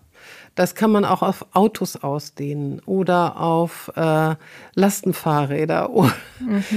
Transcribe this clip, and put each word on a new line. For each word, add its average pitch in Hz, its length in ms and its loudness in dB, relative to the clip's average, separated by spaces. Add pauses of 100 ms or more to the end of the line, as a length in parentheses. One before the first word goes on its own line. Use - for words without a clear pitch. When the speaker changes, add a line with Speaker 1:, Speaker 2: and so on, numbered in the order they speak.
(560)
Speaker 1:
Das 180 200 0
kann 220 160 2
man 208 140 4
auch 185 180 0
auf - 300 -2
Autos 190 500 0
ausdehnen 143 840 -6
oder 180 540 0
auf, 165 560 -2
äh, 160 400 2 (400)
Lastenfahrräder 160 1120 0
<laughs> 247 60 -4
o-, 170 140 6 (300)
Speaker 2:
Mhm. 214 240 -2 (140)